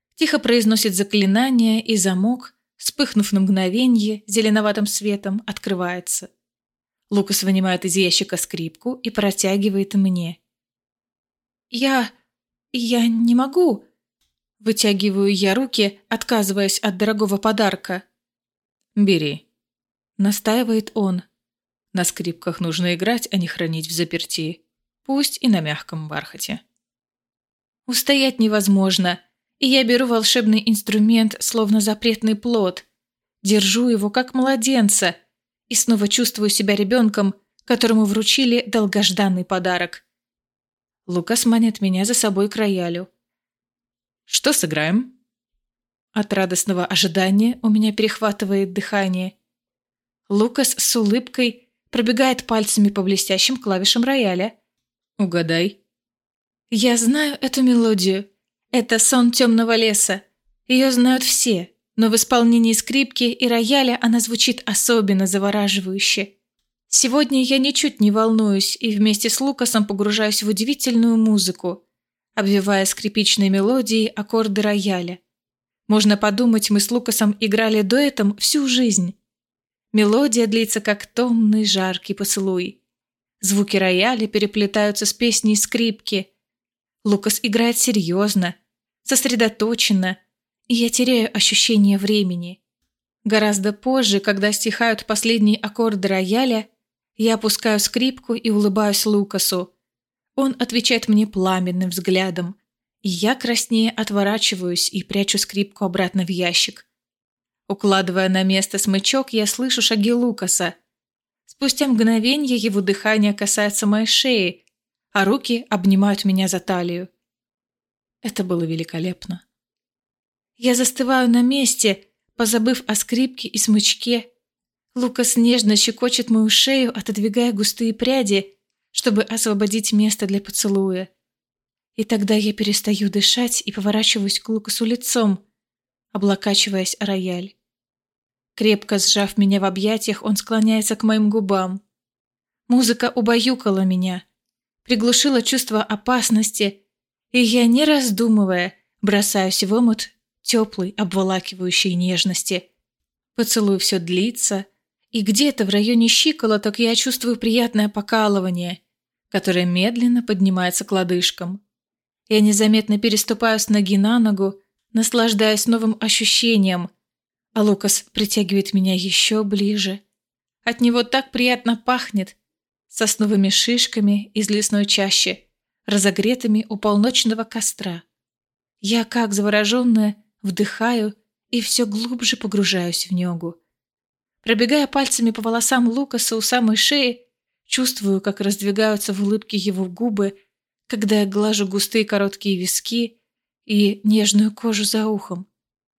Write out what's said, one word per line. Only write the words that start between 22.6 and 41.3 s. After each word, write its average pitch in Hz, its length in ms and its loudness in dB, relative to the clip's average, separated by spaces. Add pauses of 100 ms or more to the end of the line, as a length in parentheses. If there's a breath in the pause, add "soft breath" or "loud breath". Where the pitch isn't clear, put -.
нужно 175 340 -2
играть, 220 360 -2
а 196 60 -2
не 175 100 0
хранить 160 420 -6
взаперти, 165 800 -6 (380)
пусть 277 380 -2
и 262 60 2
на 196 120 4
мягком 156 480 -8
бархате». - 540 -10 (1200)
Устоять 262 540 0
невозможно, 190 800 2 (380)
и 269 100 0
я 262 160 4
беру 247 220 2
волшебный 220 600 2
инструмент, 214 760 2
словно 220 400 0
запретный 214 540 -2
плод. 208 500 -2 (580)
Держу 202 460 2
его, 208 220 0
как 254 240 -4
младенца, 247 800 2 (520)
и 233 60 -8
снова 208 340 2
чувствую 208 420 0
себя 202 240 0
ребенком, 208 600 2 (300)
которому 226 400 2
вручили 233 640 0
долгожданный 202 800 0
подарок. 180 600 -4 (1040)
Лукас 180 400 -2